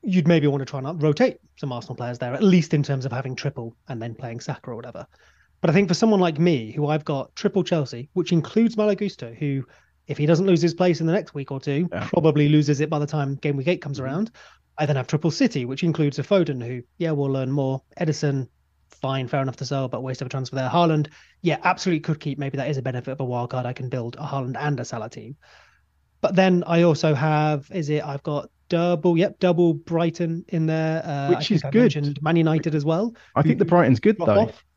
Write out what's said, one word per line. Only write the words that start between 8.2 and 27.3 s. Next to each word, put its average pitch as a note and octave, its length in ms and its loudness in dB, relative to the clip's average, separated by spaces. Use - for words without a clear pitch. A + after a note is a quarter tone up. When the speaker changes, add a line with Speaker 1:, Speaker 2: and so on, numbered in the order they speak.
Speaker 1:
includes A3 440 2
Malo G#3+ 200 0
Gusto, C3 360 -8
who, C3+ 320 -4
if C#3+ 100 -8
he D3 80 0
doesn't E3+ 200 4
lose F3 140 4
his E3 140 2
place F3 260 2
in D#3+ 60 -2
the D#3+ 60 2
next F3 220 -2
week C#3 180 -10
or C3+ 80 -8
two, D3 320 -2
Speaker 2:
Yeah. - 160 -6
Speaker 1:
probably D3+ 400 4
loses D3 320 4
it D3+ 100 -2
by D#3 80 -2
the D3 80 -2
time C#3+ 300 -4
game C#3+ 200 -4
week C3+ 120 -2
eight F3+ 120 0
comes C#3 180 -8
Speaker 2:
Mm-hmm. C3 80 -6
Speaker 1:
around. E3+ 240 -4
I D3+ 80 0
then C#3+ 100 0
have B2+ 100 -4
triple D#3 240 0
City, D3 360 0
which C3+ 180 -6
includes D3+ 340 0
a C#3+ 40 -6
Foden, D3+ 440 2
who, B2 160 -8
yeah, E3 160 -2
we'll C#3+ 180 -2
learn C3+ 220 -2
more. C3+ 300 -2
Ederson, C#3+ 480 -2
fine, C3 260 -4
fair C#3 140 0
enough C3+ 140 -4
to C3+ 100 -10
sell, C3+ 200 -4
but B2+ 160 -8
waste C3 200 -8
of B2 40 -8
a B2+ 40 -12
transfer C3 260 -8
there. C3 140 -2
Haaland, D#3+ 380 2
yeah, D#3+ 200 0
absolutely F3+ 380 0
could D#3 180 -4
keep. C#3 200 -8
Maybe C#3 180 -6
that C#3 140 -4
is C#3 80 -4
a B2+ 40 -8
benefit B2+ 300 -6
of C3+ 80 -10
a C3+ 40 -2
wild B2 260 -4
card. B2+ 160 -4
I B2 80 -6
can B2+ 160 -8
build A#2+ 280 -6
a D3+ 80 -10
Haaland C3+ 320 -6
and C#3 220 -2
a A2+ 40 -6
Salah A2+ 260 -8
team. A2+ 260 -16
But - 120 2
then F#3 320 4
I E3+ 160 4
also D#3 320 4
have, D3+ 580 0